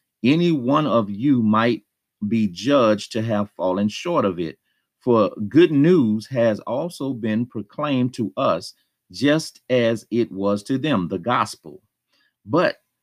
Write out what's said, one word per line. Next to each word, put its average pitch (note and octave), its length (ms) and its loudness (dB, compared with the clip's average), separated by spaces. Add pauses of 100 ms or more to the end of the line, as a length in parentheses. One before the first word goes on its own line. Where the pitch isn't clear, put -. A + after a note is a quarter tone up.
(240)
any E3 280 2
one C#3+ 340 0
of G#2+ 240 0
you B2 320 2
might A2 420 2 (440)
be A2 200 0
judged G#2+ 640 0
to A2 100 -4
have G#2 280 -2
fallen F#2 380 -2
short D#3 360 -2
of F#2 140 -2
it. D#2+ 200 -6 (400)
For A2+ 360 2 (140)
good D#3+ 240 6
news C#3 560 4
has A#2 320 0
also C#3 520 -6
been A2+ 340 -2
proclaimed C3 680 -4
to A2 220 -4
us, A2 380 -2 (360)
just C#3+ 580 -2
as A#2 420 0
it A2+ 200 0
was G2+ 340 -2
to C3+ 140 -2
them," B2+ 300 -2
the F#2+ 100 -6
gospel. F2 640 -4 (640)
"But B2+ 300 0 (260)